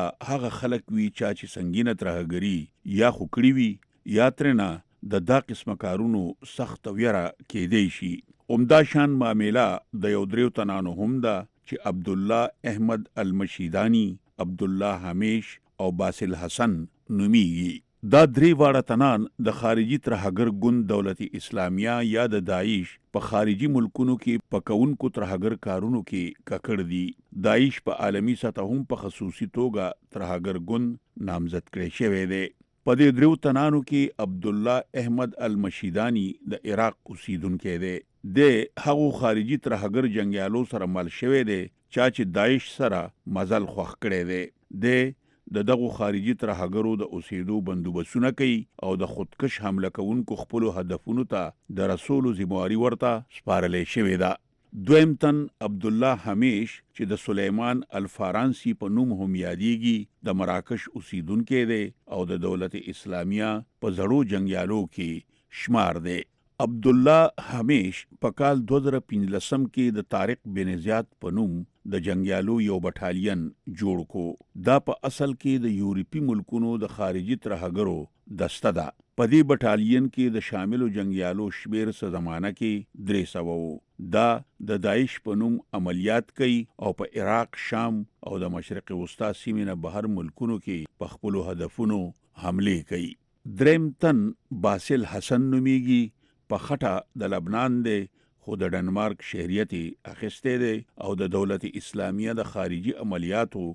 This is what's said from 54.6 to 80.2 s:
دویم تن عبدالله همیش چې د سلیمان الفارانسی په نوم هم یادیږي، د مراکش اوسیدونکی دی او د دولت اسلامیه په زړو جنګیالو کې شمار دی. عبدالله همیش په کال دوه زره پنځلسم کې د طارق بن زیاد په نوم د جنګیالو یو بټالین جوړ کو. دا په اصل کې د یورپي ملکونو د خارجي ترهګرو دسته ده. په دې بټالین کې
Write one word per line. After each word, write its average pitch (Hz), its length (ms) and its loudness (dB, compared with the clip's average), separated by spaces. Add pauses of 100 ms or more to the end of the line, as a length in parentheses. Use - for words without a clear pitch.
دویم 156 240 8 (120)
تن 147 160 4 (260)
عبدالله 110 640 0
همیش 110 440 2 (240)
چې 104 140 -4
د 104 140 -2
سلیمان 107 580 -2 (160)
الفارانسی 107 760 -2 (120)
په 101 100 -2
نوم 123 240 2
هم 95 240 -2
یادیږي، 113 560 0 (320)
د 95 100 0
مراکش 92 480 -2 (120)
اوسیدونکی 104 600 -2 (100)
دی 110 120 0 (340)
او 92 40 -2 (100)
د 90 140 -4
دولت 92 340 -4
اسلامیه 98 720 -4 (320)
په 110 160 -2
زړو 104 220 2 (120)
جنګیالو 95 480 0 (160)
کې 85 160 -6 (480)
شمار 92 480 2
دی. 87 140 -4 (380)
عبدالله 127 920 4
همیش 117 480 0 (260)
په 107 160 -2
کال 139 300 2
دوه 139 160 4
زره 131 240 0
پنځلسم 104 640 0
کې 120 240 2
د 101 160 -8
طارق 101 260 -2 (160)
بن 92 160 -2 (140)
زیاد 110 240 -2 (140)
په 87 120 -2
نوم 104 160 0 (400)
د 95 140 -2
جنګیالو 95 580 0
یو 95 220 0
بټالین 92 580 -2 (380)
جوړ 90 200 0 (120)
کو. 87 100 -4 (460)
دا 139 180 6
په 135 220 -4
اصل 139 260 -4
کې 135 260 0
د 107 160 0
یورپي 98 520 -2
ملکونو 117 520 -2
د 104 140 -6
خارجي 95 480 -2
ترهګرو 90 520 -2 (460)
دسته 92 380 -2
ده. 76 80 -6 (280)
په 117 140 4
دې 151 180 8
بټالین 117 640 4
کې 123 220 0